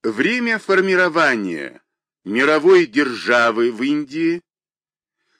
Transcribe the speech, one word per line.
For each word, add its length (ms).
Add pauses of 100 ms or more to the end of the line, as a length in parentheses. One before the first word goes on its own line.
Время 560
формирования 1200 (420)
мировой 600
державы 880
в 100
Индии 600 (960)